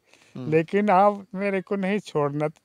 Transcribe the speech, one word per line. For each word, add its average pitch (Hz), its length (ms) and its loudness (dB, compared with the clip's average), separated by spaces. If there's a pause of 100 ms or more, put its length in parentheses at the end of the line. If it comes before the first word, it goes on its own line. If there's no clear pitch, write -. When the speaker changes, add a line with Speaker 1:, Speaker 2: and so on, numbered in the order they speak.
(360)
Speaker 1:
हम्म। 127 140 -8
Speaker 2:
लेकिन 196 400 2
आप 202 440 4
मेरे 196 260 -4
को 202 160 -6
नहीं 196 220 -2
छोड़ना, 147 500 -2
तो - 160 -16